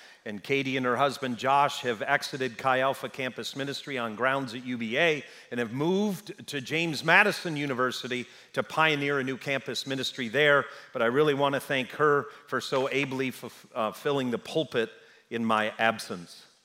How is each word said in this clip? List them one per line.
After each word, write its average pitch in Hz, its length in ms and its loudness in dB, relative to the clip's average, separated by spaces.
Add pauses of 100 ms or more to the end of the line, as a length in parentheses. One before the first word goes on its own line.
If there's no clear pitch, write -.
(260)
And 104 160 -8
Katie 135 360 0
and 127 80 0
her 123 100 2
husband 127 400 0
Josh 135 460 2
have 120 180 -2
exited 131 560 -2
Chi 131 240 2
Alpha 131 300 -2
Campus 123 440 -8
Ministry 139 440 -6
on 113 160 -4
grounds 127 400 0
at 123 100 -10
U 123 140 -4
B 117 180 -2
A 156 260 2 (280)
and 120 100 -4
have 113 140 -4
moved 180 720 -2
to 143 160 -6
James 147 420 -2
Madison 175 540 4
University 123 680 -2 (300)
to 131 80 0
pioneer 143 560 2
a 135 40 0
new 131 140 -4
campus 135 500 -4
ministry 131 440 -4
there. 143 340 6 (300)
But 123 80 0
I 113 40 4
really 143 280 4
wanna 139 260 2
thank 131 300 -2
her 147 340 4 (220)
for 127 160 -4
so 135 260 0
ably 131 400 -2
f-, - 460 -12
uh, 110 180 -2
filling 135 380 -2
the 113 80 -2
pulpit 127 500 -2 (400)
in 117 160 -2
my 107 340 2
absence. 107 680 -2 (200)